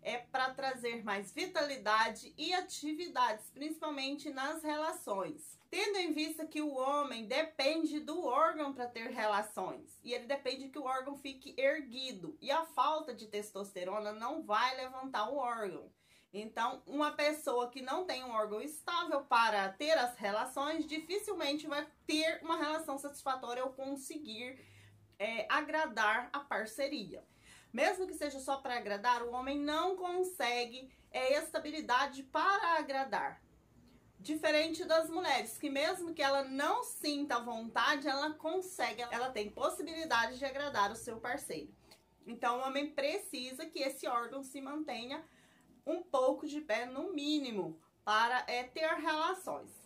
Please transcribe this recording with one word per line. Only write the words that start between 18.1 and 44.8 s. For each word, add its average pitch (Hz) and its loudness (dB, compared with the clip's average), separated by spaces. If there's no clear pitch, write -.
um 254 -8
órgão 214 0
estável 311 -2
para 220 6
ter - 4
as 247 2
relações, 277 0
dificilmente 311 -2
vai 294 -2
ter 320 2
uma 330 0
relação 311 -2
satisfatória 254 -4
ou 262 -2
conseguir, 269 -8
é, 226 -2
agradar 262 2
a 285 -2
parceria. 226 -4
Mesmo 370 2
que - -6
seja 294 -4
só 277 -2
pra 247 -4
agradar, 233 2
o 240 -4
homem 262 -2
não 311 0
consegue, 262 -2
é, 254 4
estabilidade 277 0
para 339 4
agradar. 262 -2
Diferente 311 2
das 320 6
mulheres, 311 0
que 285 -2
mesmo 330 0
que 311 -2
ela 277 4
não 285 2
sinta 285 -2
vontade, 233 0
ela 294 0
consegue, 302 -2
ela 247 -2
tem 208 -2
possibilidade 262 0
de 269 -4
agradar 254 0
o 220 -8
seu 226 -8
parceiro. 247 -6
Então, 240 0
o 262 -2
homem 277 0
precisa 277 -2
que 330 -10
esse 269 -2
órgão 247 -2
se 277 -10
mantenha 277 -6